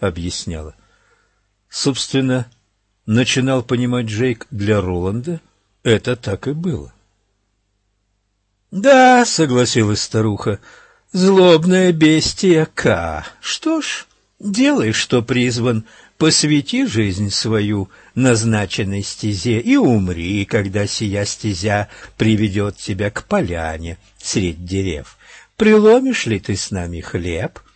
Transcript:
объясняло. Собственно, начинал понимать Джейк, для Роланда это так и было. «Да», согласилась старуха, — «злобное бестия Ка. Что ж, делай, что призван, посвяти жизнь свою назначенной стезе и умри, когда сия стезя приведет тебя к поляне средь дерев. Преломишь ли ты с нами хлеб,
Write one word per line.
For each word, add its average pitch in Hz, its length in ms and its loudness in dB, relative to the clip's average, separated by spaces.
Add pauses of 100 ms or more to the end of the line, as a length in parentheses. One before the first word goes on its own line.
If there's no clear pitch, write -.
объясняло. 85 760 -8 (920)
Собственно, 131 840 -2 (540)
начинал 127 580 0
понимать 123 440 -2
Джейк, 117 440 -4
для 101 300 0
Роланда 98 600 -4 (420)
это 123 340 0
так 101 320 -8
и 139 40 -2
было. 151 400 -6 (1800)
«Да», 254 540 6
согласилась 123 760 2
старуха, — 107 560 -2 (540)
«злобное 185 800 4
бестия 156 800 2
Ка. 82 520 -2 (140)
Что - 400 -4
ж, - 260 -10 (340)
делай, 208 520 2
что - 300 0
призван, 120 600 0 (340)
посвяти 156 680 2
жизнь 104 440 -2
свою 104 580 -2 (260)
назначенной 107 880 0
стезе 107 580 -4
и 247 160 2
умри, 98 720 0
когда 101 400 -2
сия 101 380 -4
стезя 104 640 -4 (280)
приведет 104 600 0
тебя 101 340 -6
к - 140 -12
поляне 82 760 -6 (200)
средь 87 460 -4
дерев. 92 520 -6 (400)
Преломишь 214 720 4
ли 107 120 0
ты 101 160 -4
с - 160 -6
нами 87 300 -6
хлеб, 87 600 -6 (160)